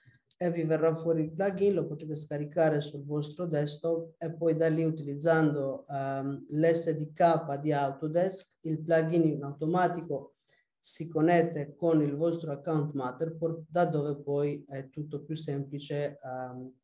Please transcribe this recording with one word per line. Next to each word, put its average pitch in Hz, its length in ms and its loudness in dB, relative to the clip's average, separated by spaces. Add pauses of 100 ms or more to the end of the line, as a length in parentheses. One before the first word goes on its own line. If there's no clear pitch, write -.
(380)
e 175 140 0
vi 170 120 -2
verrà 160 300 4
fuori 160 300 0
il 156 80 -4
plugin, 196 420 2
lo 170 140 0
potete 151 280 -8
scaricare 147 640 0
sul 143 240 -8
vostro 147 400 -4
desktop 160 720 -2
e 165 160 -6
poi 160 220 2
da 160 120 2
lì 160 160 2
utilizzando, 147 1040 2
ehm, 139 640 -4
l'S 165 420 2
D 151 220 -4
K 160 460 4
di 151 120 0
Autodesk, 156 880 -2
il 156 200 -4
plugin 165 420 4
in 143 200 2
automatico 160 920 -2 (420)
si - 300 -4
connette 165 680 4
con 165 280 4
il 143 120 0
vostro 160 360 -2
account 147 420 -2
Matterport, 160 760 -4
da 175 160 2
dove 147 360 -2
poi 143 460 -2
è 139 220 -10
tutto 151 340 -10
più 156 120 -8
semplice, 143 840 -6
ehm, 127 500 -10 (120)